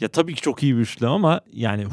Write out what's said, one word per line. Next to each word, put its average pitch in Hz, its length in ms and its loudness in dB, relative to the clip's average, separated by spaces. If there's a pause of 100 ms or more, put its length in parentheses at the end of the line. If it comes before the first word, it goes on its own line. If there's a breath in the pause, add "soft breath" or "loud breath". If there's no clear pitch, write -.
ya 110 80 -2
tabii 165 260 0
ki - 60 -8
çok - 220 -2
iyi 135 140 4
bir 117 40 4
üçlü 117 260 -2
ama 165 340 2 (120)
yani 104 400 -2